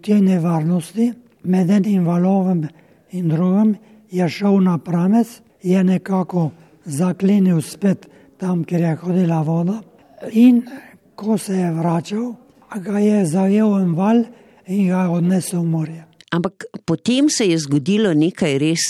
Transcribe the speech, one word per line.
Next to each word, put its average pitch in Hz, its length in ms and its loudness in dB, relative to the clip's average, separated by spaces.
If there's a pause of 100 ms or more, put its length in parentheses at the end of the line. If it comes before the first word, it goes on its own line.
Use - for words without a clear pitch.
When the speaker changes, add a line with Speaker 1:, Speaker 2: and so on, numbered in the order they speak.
Speaker 1:
tej 208 200 2
nevarnosti, 175 920 0 (300)
med 180 260 0
enim 196 360 2
valovem 180 640 0 (440)
in 180 180 -4
drugim, 185 460 2 (360)
je 180 180 0
šel 202 320 2
na 180 160 2
pramec, 185 640 0 (220)
je 185 200 2
nekako 180 680 -2 (340)
zaklenil 185 760 0
spet - 460 -4 (300)
tam, 180 260 -4
kjer 175 180 -4
je 165 140 -2
hodila 170 460 -2
voda. 170 400 -2 (500)
In 240 320 4 (520)
ko 208 220 -2
se 190 200 -6
je 180 140 -2
vračal, 170 640 -4 (460)
ga 202 180 -4
je 208 260 2
zajel 196 520 2
en 175 180 0
val 220 280 2 (440)
in 190 200 0
ga 185 140 0
je 180 80 0
odnesel 175 520 0
v 165 40 -2
morje. 160 400 -4 (260)
Speaker 2:
Ampak 175 340 -4 (200)
potem 247 440 0
se 254 180 0
je 165 100 2
zgodilo 160 560 0
nekaj 151 440 0
res 160 320 0